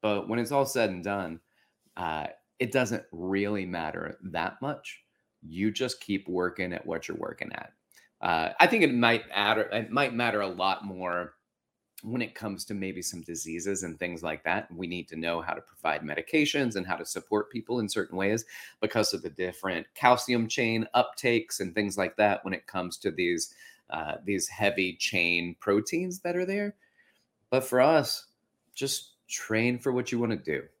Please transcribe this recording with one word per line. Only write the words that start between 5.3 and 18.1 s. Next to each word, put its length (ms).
You 240
just 300
keep 260
working 460
at 140
what 200
you're 120
working 340
at. 200
Uh, 360
I 80
think 160
it 120
might 340
matter, 440
it 180
might 240
matter 260
a 80
lot 380
more 480
when 200
it 120
comes 300
to 100
maybe 280
some 180
diseases 600
and 160
things 240
like 220
that. 300
We 120
need 220
to 80
know 260
how 100
to 80
provide 400
medications 760
and 100
how 100
to 80
support 460
people 300
in 100
certain 260